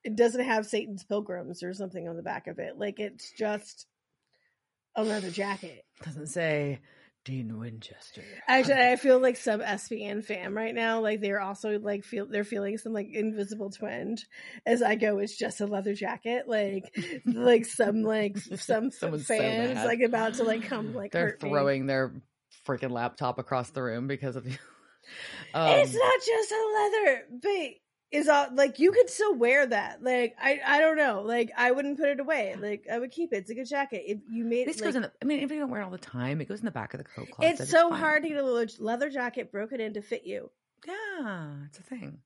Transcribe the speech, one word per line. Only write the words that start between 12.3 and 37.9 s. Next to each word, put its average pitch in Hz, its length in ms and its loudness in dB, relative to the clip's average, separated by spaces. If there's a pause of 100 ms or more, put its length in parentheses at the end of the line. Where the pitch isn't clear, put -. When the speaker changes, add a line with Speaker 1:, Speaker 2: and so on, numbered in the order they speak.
Speaker 1:
feeling 202 340 -4
some, 220 140 -8
like, 208 220 -4
invisible 214 560 -4
twinge 208 580 -8 (380)
as 233 180 4
I 214 120 4
go, 208 240 2
"It's 202 180 -4
just - 240 -4
a 208 60 0
leather 202 260 -2
jacket." 233 560 -4
Like, 202 440 -2 (320)
like, 233 400 6
some, 220 380 0
like, 214 340 0
Speaker 2:
<laughs> 208 200 -8
Speaker 1:
some 226 340 -2
Speaker 2:
Someone's 151 340 -4
so 220 120 0
Speaker 1:
fans, 226 380 0
Speaker 2:
mad. 240 120 0
Speaker 1:
like, 233 140 2
about 226 340 2
to, 247 80 0
like, 226 200 0
come, 220 300 -6
like, 202 200 -8
Speaker 2:
They're 170 140 2
Speaker 1:
hurt - 160 -6
me. 147 60 -4
Speaker 2:
throwing 139 360 2
their 135 280 0 (540)
freaking 131 240 -2
laptop 120 480 -2
across 127 300 -2
the - 120 -6
room 120 260 -4
because 139 280 -4
of 127 100 -10
you. 131 160 -8
<laughs> - 60 -20 (880)
Speaker 1:
It's 554 380 6
Speaker 2:
Um, 440 60 0
Speaker 1:
not 508 260 6
just 440 260 2
a 427 240 0
leather, 415 500 4 (160)
but 359 280 0 (420)
is 294 180 2
all, 285 240 6
like, 277 260 4
you 339 140 8
could 480 160 6
still 415 260 2
wear 254 300 4
that. 226 380 -2
Like, 247 380 0
I, 277 240 2
I 285 140 4
don't 320 180 6
know. 233 260 2
Like, 233 340 0
I 240 140 4
wouldn't 277 280 0
put 302 100 4
it 277 120 0
away. 254 360 0
Like, 202 340 -6
I 233 80 -2
would 247 120 -6
keep 330 220 -4
it. - 40 -2
It's 180 120 -8
a 226 60 -8
good 247 120 -8
jacket. 269 400 -4
If 208 120 -4 (120)
you 226 140 -4
made, 240 220 0
Speaker 2:
This 285 120 -4
goes 254 140 0
Speaker 1:
like - 20 -4
Speaker 2:
in 254 60 2
the, 196 100 -4 (100)
I - 40 -8
mean, 285 160 2
if 277 100 -2
you 302 80 -4
don't 285 120 -2
wear 214 100 -4
it 196 40 -4
all 185 60 -10
the 185 60 -10
time, 127 420 -4
it 143 80 -6
goes 208 120 -8
in 220 60 -6
the 208 60 -2
back 117 220 -6
of - 60 -12
the - 40 -14
coat - 280 -14
closet. 320 200 4
Speaker 1:
It's 311 100 -4
Speaker 2:
It's 294 100 -4
Speaker 1:
so 339 180 6
Speaker 2:
fine. 311 100 -2